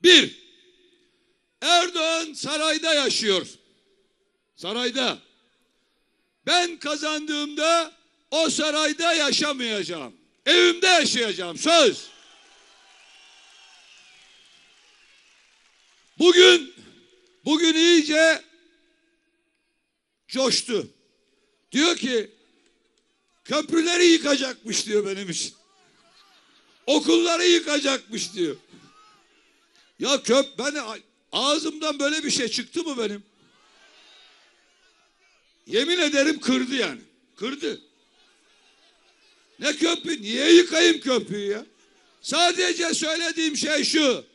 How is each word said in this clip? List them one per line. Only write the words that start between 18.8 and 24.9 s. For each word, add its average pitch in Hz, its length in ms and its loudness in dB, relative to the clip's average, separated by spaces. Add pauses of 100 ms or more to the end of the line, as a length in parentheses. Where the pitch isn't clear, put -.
coştu. 226 600 -2 (840)
Diyor 320 260 0
ki, 240 340 -4 (1120)
Köprüleri 330 600 0
yıkacakmış 269 800 0
diyor 208 200 0